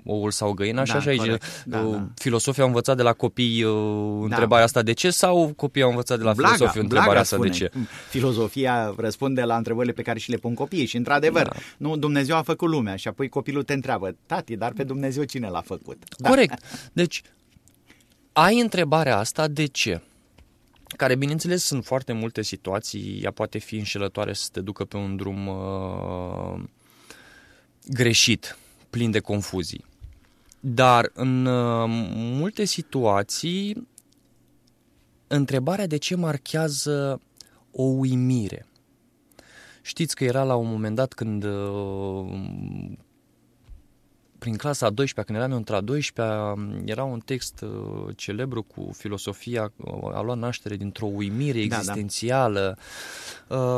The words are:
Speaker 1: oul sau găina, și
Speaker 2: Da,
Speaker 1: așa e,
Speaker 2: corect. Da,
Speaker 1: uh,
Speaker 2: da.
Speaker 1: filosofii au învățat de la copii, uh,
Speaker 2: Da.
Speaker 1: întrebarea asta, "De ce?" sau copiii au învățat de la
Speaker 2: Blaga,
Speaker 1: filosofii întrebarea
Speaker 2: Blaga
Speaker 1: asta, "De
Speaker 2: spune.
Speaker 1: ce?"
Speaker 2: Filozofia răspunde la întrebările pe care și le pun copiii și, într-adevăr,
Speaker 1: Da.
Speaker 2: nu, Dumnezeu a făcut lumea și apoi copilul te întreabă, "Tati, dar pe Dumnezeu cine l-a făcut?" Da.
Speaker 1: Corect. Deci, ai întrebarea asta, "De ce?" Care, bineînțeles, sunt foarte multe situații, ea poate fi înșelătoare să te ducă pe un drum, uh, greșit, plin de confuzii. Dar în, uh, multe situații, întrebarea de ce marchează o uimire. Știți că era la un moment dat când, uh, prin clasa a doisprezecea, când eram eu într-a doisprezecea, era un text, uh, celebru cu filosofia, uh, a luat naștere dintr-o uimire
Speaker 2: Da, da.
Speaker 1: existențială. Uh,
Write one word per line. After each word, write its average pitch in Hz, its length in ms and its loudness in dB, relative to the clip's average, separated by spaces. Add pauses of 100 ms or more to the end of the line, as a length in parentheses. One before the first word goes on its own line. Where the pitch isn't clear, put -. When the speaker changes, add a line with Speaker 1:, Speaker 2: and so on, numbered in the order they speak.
Speaker 1:
oul 104 260 -2
sau 104 220 0
găina, 107 300 0
și 113 80 0
Speaker 2:
Da, 143 60 2
Speaker 1:
așa 143 140 2
e, 135 40 4
Speaker 2:
corect. 113 500 -2
Da, 117 140 -4
Speaker 1:
uh, 110 160 0
Speaker 2:
da. 101 200 -4
Speaker 1:
filosofii 131 460 0
au 131 60 6
învățat 123 300 4
de 123 60 4
la 117 100 6
copii, 117 500 0
uh, 110 100 4 (460)
Speaker 2:
Da. 107 60 -2
Speaker 1:
întrebarea 113 400 6
asta, 117 160 4
"De 113 120 4
ce?" 180 160 2
sau 175 460 4
copiii 135 280 0
au 123 60 6
învățat 120 280 0
de 110 60 -2
la 110 100 6
Speaker 2:
Blaga, 160 200 6
Speaker 1:
filosofii 110 280 4
întrebarea 104 300 6
Speaker 2:
Blaga 101 140 8
Speaker 1:
asta, 101 120 0
"De 95 140 2
Speaker 2:
spune. 90 200 0
Speaker 1:
ce?" 120 160 -4 (220)
Speaker 2:
Filozofia 120 880 0
răspunde 123 460 -2
la 117 140 2
întrebările 117 360 0
pe - 80 -6
care 113 180 -4
și - 100 -10
le 120 80 -2
pun 120 160 -2
copiii 139 320 -2
și, 117 120 -2
într-adevăr, 147 460 4
Speaker 1:
Da. - 100 -2 (240)
Speaker 2:
nu, 151 200 -2
Dumnezeu 143 400 2
a 160 40 2
făcut 165 280 0
lumea 113 260 0
și 95 120 -6
apoi 123 220 -4
copilul 139 340 -2
te 143 100 -2
întreabă, 107 420 -2 (100)
"Tati, 165 300 -4
dar 107 180 -2
pe 139 100 -4
Dumnezeu 135 400 -4
cine 123 260 -6
l-a 85 120 -4
făcut?" - 420 -10 (140)
Da. 127 120 2
Speaker 1:
Corect. 254 340 4 (300)
Deci, 165 280 0 (1120)
ai 190 260 6
întrebarea 160 580 4
asta, 156 300 0
"De 151 180 0
ce?" 95 360 -2 (960)
Care, 127 180 2
bineînțeles, 160 480 0
sunt 131 220 -2
foarte 131 280 -2
multe 113 280 -4
situații, 101 840 -6
ea 98 80 -2
poate 110 260 -4
fi - 180 -10
înșelătoare 101 580 -4
să - 180 -6
te 98 100 -8
ducă 101 240 -6
pe - 120 -8
un 98 180 -4
drum, 98 320 -6
uh, 92 1160 -6 (1200)
greșit, 117 680 2 (320)
plin 117 220 0
de 107 80 4
confuzii. 98 640 -4 (760)
Dar 123 540 6
în, 127 320 2
uh, 120 400 2 (300)
multe 135 500 -2
situații, 165 1200 0 (1400)
întrebarea 143 600 0
de 151 100 -2
ce 185 180 -4
marchează 147 1040 -2 (520)
o 131 120 -2
uimire. 127 840 2 (1160)
Știți - 340 -4
că - 80 -4
era 131 200 2
la 131 120 2
un 117 140 0
moment 107 260 -2
dat 131 180 0
când, 107 300 -4
uh, 98 1500 -6 (1500)
prin 113 180 -4
clasa 135 300 -2
a 107 40 6
doisprezecea, 113 340 -2
când 107 140 -6
eram 127 140 -2
eu 127 60 -2
într-a 107 240 -2
doisprezecea, 107 720 -2 (320)
era 107 180 -4
un 127 160 -6
text, - 420 -8
uh, 104 540 -10
celebru 113 480 -6
cu 98 340 -12
filosofia, 107 800 -6
uh, - 380 -8
a 101 80 -6
luat 120 160 -4
naștere 113 380 -6
dintr-o 101 300 -6
uimire 104 540 -2
Speaker 2:
Da, 107 80 0
da. 113 80 -2
Speaker 1:
existențială. 104 1000 0 (720)
Uh, 131 100 -4 (200)